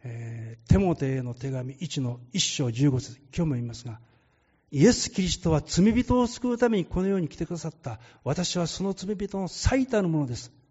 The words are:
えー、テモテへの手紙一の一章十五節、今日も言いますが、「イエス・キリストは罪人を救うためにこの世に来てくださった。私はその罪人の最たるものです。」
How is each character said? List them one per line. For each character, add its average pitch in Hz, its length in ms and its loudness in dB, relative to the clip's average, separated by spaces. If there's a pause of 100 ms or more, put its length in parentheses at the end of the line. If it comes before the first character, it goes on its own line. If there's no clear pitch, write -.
え 117 600 -10
ー、 - 40 -20
テ 185 100 8
モ 180 160 4
テ 135 220 -2
へ 131 40 -4
の 120 140 -6
手 131 160 -8
紙 131 240 -6
一 147 260 -6
の 123 180 -4 (140)
一 196 60 -2
章 131 320 0
十 131 180 4
五 127 100 2
節、 - 200 -12 (160)
今 170 100 0
日 160 40 -2
も 143 40 0
言 120 100 -4
い 120 40 -6
ま 113 80 -10
す - 100 -16
が、 113 160 -12 (720)
「イ 143 140 6
エ 247 60 10
ス・ - 200 -2
キ 202 100 -2
リ 180 80 0
ス - 100 -2
ト 165 120 0
は 151 100 2
罪 196 320 4
人 247 260 2
を 247 80 4
救 - 240 -4
う 240 60 0
た 240 120 4
め 226 80 2
に 180 80 0
こ - 160 -4
の 190 60 0
世 196 120 0
に 165 80 -2
来 - 80 -10
て 170 100 -6
く - 40 -16
だ 175 80 -6
さ 160 120 -8
っ - 40 -14
た。 113 260 -10 (240)
私 170 340 -2
は 170 100 0
そ - 160 -6
の 196 100 -2
罪 190 220 -6
人 196 240 -6
の 190 80 -4
最 262 400 2
た 214 140 2
る 185 80 2
も 156 120 2
の 139 60 -2
で 120 80 -6
す。」 - 160 -14 (180)